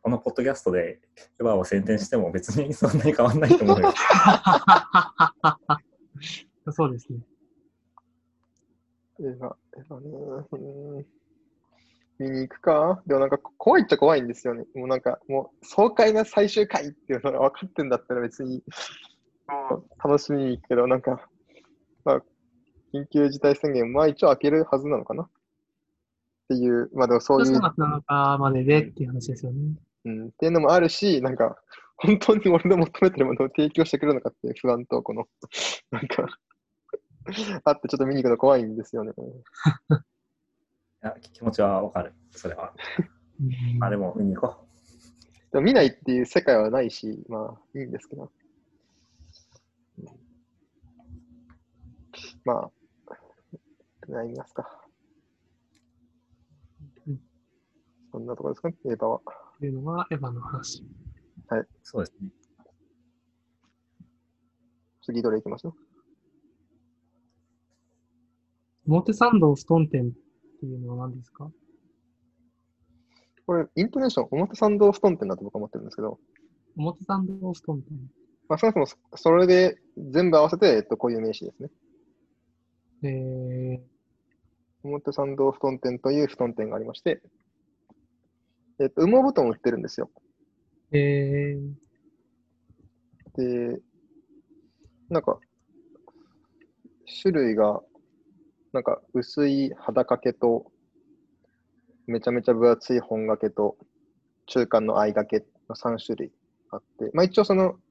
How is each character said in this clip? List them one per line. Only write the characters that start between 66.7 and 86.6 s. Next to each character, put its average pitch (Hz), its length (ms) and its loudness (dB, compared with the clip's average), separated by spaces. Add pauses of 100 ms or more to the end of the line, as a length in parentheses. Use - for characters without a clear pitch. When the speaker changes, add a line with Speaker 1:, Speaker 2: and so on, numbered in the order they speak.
Speaker 2:
表 170 260 2
参 233 260 4
道 151 160 6
ス - 120 -10
ト 165 120 4
ン 156 120 0
店 123 180 -2
っ 120 40 -8 (480)
て 147 60 -12
い 131 80 -10
う 127 60 -12
の 123 160 -10
は 127 120 -10
何 127 100 -14
で 120 60 -20
す - 60 -20
か？ 147 200 -18 (2000)
Speaker 3:
こ 180 80 -2
れ、 165 200 0
イ 175 100 0
ン 240 60 -4
ト 269 100 -4
ネ 269 60 0
ー 240 40 0
シ - 80 -4
ョ 123 40 -2
ン、 - 80 -6
表 185 260 -4
参 208 220 0
道 202 160 6
ス - 60 -8
ト 196 100 4
ン 165 80 -2
店 101 100 -6
だ 92 80 -4
と 98 80 -14
僕 101 120 -12
は - 20 -6
思 104 80 -8
っ - 40 -16
て - 60 -14
る 110 60 -10
ん - 20 -16
で 107 60 -16
す - 60 -18
け - 40 -10
ど。 110 180 -8 (580)
Speaker 2:
表 170 280 -6
参 190 220 -4
道 185 260 -8
ス - 80 -12
ト 156 140 -6
ン 135 80 -8
店。 135 280 -16 (380)
Speaker 3:
ま 156 80 0
あ、 - 20 -8
そ 220 80 2
も 220 60 4
そ 185 60 0
も 139 80 2
そ-、 - 100 -16 (200)
そ 165 200 6
れ 180 100 6
で 180 320 4 (200)
全 156 320 0
部 160 80 6
合 151 40 8
わ 156 80 4
せ 170 60 -2
て、 190 120 6
え 117 120 6
っ 101 40 -6
と、 113 120 -4
こ 123 120 -4
う 120 40 -2
い 117 40 -4
う 113 40 -4
名 110 140 -4
詞 - 100 -14
で 90 80 -12
す - 100 -18
ね。 147 80 -14 (1300)
Speaker 2:
へ 143 60 -6 (680)
ー。 127 40 -14 (1000)
Speaker 3:
表 143 300 -8
参 139 240 -4
道 135 160 2
布 - 80 -12
団 131 180 -4
店 123 200 -6
と 135 120 -2
い 147 140 2
う 139 40 -2
布 - 80 -10
団 120 180 -2
店 110 160 -6